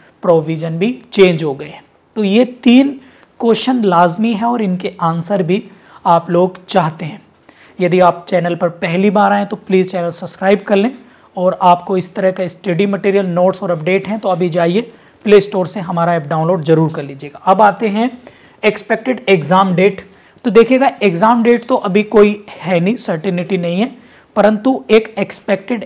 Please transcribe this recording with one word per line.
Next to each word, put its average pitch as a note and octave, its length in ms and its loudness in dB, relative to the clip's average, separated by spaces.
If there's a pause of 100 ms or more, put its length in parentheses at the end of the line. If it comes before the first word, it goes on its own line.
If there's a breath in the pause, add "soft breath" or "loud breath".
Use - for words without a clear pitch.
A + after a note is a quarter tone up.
(220 soft breath)
provision E3 560 0
भी G#3 120 0 (220)
change F3 320 4
हो D3 100 -4
गए D3 120 -12
हैं। - 160 -20 (340)
तो G#3+ 80 0
ये G#3 200 2 (200)
तीन C4 240 6 (520 loud breath)
question A#3 440 0
लाजमी F3+ 480 2
है G#3+ 140 -4
और A#3+ 160 -2
इनके F#3 380 -4
answer E3+ 420 -2
भी F3+ 200 -2 (440 loud breath)
आप E3+ 240 2
लोग F3+ 360 0
चाहते E3 380 -2
हैं। D#3+ 160 -14 (580 soft breath)
यदि F3+ 220 2
आप F3 280 2
channel F3 260 -2
पर E3+ 140 -2
पहली F3+ 420 -2
बार G3+ 220 2
आएँ G3+ 140 0
तो G3+ 100 -10
please F#3 340 -2
channel E3+ 200 -4
subscribe F#3+ 520 -2
कर G3+ 140 0
लें G#3 140 0 (460 loud breath)
और F#3 260 0
आपको F3+ 340 2
इस F3+ 180 -6
तरह F#3+ 160 0
का F#3 160 -4
study F3+ 400 -2
material, G3 400 0
notes F3+ 360 0
और F#3+ 80 -4
अपडेट F3+ 380 -2
हैं G#3+ 100 -6
तो G#3 100 -6
अभी F3+ 200 0
जाइए F3 420 -2 (340 loud breath)
Play G#3 160 6
Store F#3+ 260 -2
से - 140 -12
हमारा E3+ 340 -2
ऐप D#3 120 -4
download D#3+ 380 -2
जरूर D#3+ 280 2
कर D#3+ 100 -10
लीजिएगा। C#3 420 -16
अब G3 180 2
आते G3+ 260 2
हैं A3+ 220 -2 (520 loud breath)
expected G#3+ 640 -2
exam F#3 460 2
date। G3 300 0 (400 soft breath)
तो B3 60 -2
देखिएगा, B3 420 4 (100)
exam G#3 400 2
date A#3 260 0
तो C4 80 0
अभी G3+ 280 0
कोई G#3 460 2
है F3 300 -4
नहीं, G3 160 0
certainity F3 640 -4
नहीं E3+ 220 -4
है, - 300 -6 (260 loud breath)
परंतु G#3+ 360 2 (180)
एक A3 280 2
expected G3+ 680 -6